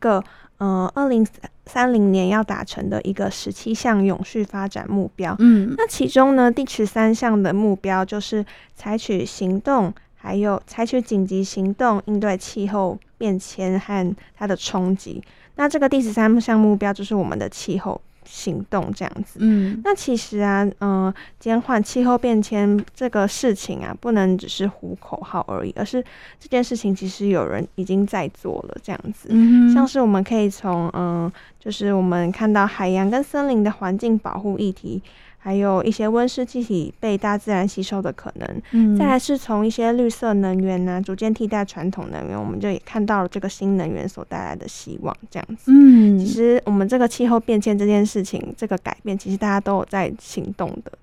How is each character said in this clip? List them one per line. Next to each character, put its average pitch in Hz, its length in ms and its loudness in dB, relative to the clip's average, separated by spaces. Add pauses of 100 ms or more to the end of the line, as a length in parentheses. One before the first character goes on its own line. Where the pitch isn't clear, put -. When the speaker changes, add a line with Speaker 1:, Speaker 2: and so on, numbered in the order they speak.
Speaker 1:
个， 202 220 2 (360)
呃， 190 340 -2
二 277 160 0
零 233 160 4 (420)
三 247 280 0
零 202 160 4
年 190 180 2
要 214 140 2
达 - 220 -6
成 - 260 -10
的 208 120 -4
一 202 100 -4
个 196 180 -4
十 196 220 -10
七 220 200 -8
项 220 320 0
永 196 200 0
续 - 180 -6
发 196 240 -6
展 - 240 -10
目 202 240 -2
标。 185 240 -6
Speaker 2:
嗯。 226 400 6
Speaker 1:
那 453 80 2
其 - 200 -2
中 269 280 4
呢， 247 160 6
第 262 160 -2
十 - 180 -2
三 220 300 2
项 220 260 2
的 185 140 2
目 202 220 2
标 190 280 -2
就 208 160 -6
是 208 240 -4 (300)
采 220 240 -6
取 202 260 -2
行 190 340 -4
动， 220 360 0 (220)
还 196 180 -10
有 202 320 0
采 - 180 -6
取 254 160 0
紧 202 240 0
急 190 200 -2
行 190 280 -4
动， 214 340 0
应 208 120 0
对 202 180 0
气 202 320 -8
候 196 300 -2 (180)
变 202 220 -2
迁 185 420 -4
和 196 340 -4 (220)
它 208 100 -6
的 196 100 -2
冲 185 380 -2
击。 - 280 -8 (320)
那 294 140 2
这 302 100 0
个 277 100 4
第 269 140 2
十 220 100 -4
三 220 260 4
项 226 200 2
目 214 180 6
标 202 160 -2
就 202 120 -8
是 214 100 -4
我 196 80 0
们 90 160 -4
的 101 100 -4
气 - 300 -6
候 - 220 -8 (260)
行 180 420 -8
动 - 260 -4
这 - 100 -10
样 - 200 -10
子。 - 160 -16
Speaker 2:
嗯。 208 440 2
Speaker 1:
那 403 100 2
其 262 220 -2
实 214 240 -8
啊， 202 280 2 (120)
呃， 190 320 0 (260)
减 226 200 0
缓 233 240 0
气 247 220 -2
候 247 140 2
变 233 240 2
迁 202 420 0 (100)
这 254 140 -6
个 208 180 0
事 220 280 0
情 - 240 -8
啊， - 220 -10
不 240 120 -2
能 190 240 4
只 - 120 -10
是 - 180 -4
呼 185 340 -10
口 - 220 -12
号 - 260 -8
而 - 180 -6
已， - 100 -8
而 - 80 -4
是 254 180 -4 (380)
这 - 80 -20
件 247 140 2
事 247 140 -4
情 202 180 -2
其 190 140 -6
实 202 200 -4
有 165 180 2
人 98 200 -4 (100)
已 185 80 -6
经 196 220 0
在 185 280 -6
做 - 340 -8
了 - 140 -14
这 - 100 -12
样 - 80 -10 (120)
子。 - 180 -18
Speaker 2:
嗯 233 380 8
哼。 240 60 6
Speaker 1:
像 254 120 6
是 269 140 0
我 247 60 4
们 196 160 4
可 226 140 -2
以 208 140 2
从， 175 400 -4
呃， 175 400 -4 (280)
就 - 120 -10
是 202 240 -2
我 190 80 2
们 175 300 0
看 214 200 0
到 202 140 4
海 196 220 -4
洋 190 200 2
跟 247 140 0
森 285 260 -4
林 233 140 2
的 208 80 2
环 190 260 -4
境 226 220 0
保 - 200 -8
护 196 200 -4
议 202 140 -2
题， 196 300 -10 (360)
还 190 160 -6
有 196 300 2
一 226 60 2
些 214 180 -2
温 233 200 2
室 254 160 -4
气 247 180 -6
体 185 360 -4
被 214 180 -2
大 202 220 -2
自 208 140 -4
然 190 140 2
吸 196 140 -6
收 190 220 -6
的 165 100 -4
可 - 240 -14
能。 - 260 -10 (100)
Speaker 2:
嗯。 220 240 4
Speaker 1:
再 202 100 4
来 262 120 4
是 277 200 -2
从 214 260 -2
一 226 60 0
些 233 220 0
绿 240 180 2
色 226 240 -2
能 190 240 0
源 185 300 -2
啊， 180 120 -4
逐 196 140 -6
渐 220 180 -2
替 220 140 -2
代 208 180 -2
传 180 260 -8
统 190 200 -8
能 76 160 -10
源， 196 120 -8
我 208 60 -8
们 - 140 -8
就 208 120 -4
也 185 140 -6
看 208 200 -4
到 208 180 0
了 180 60 -4
这 202 100 -10
个 196 100 -6
新 196 280 -2
能 165 120 -2
源 92 200 -6
所 - 200 -14
带 - 100 -10
来 87 180 -10
的 - 100 -14
希 - 360 -16
望 - 120 -6 (160)
这 - 80 -12
样 - 180 -12
子。 - 160 -2
Speaker 2:
嗯。 240 460 12
Speaker 1:
其 185 80 0
实 233 380 2
我 208 60 -2
们 196 180 2
这 254 100 0
个 247 80 4
气 247 220 0
候 233 100 4
变 226 220 0
迁 208 180 0
这 202 80 0
件 208 180 4
事 208 200 -2
情， - 320 -8
这 220 100 -6
个 196 120 -2
改 - 260 -10
变， 196 120 -4
其 190 140 -10
实 196 60 -2
大 208 100 -4
家 202 140 0
都 202 160 0
有 190 80 -2
在 190 360 -4
行 - 360 -10
动 175 120 -6 (160)
的 - 80 -16 (100)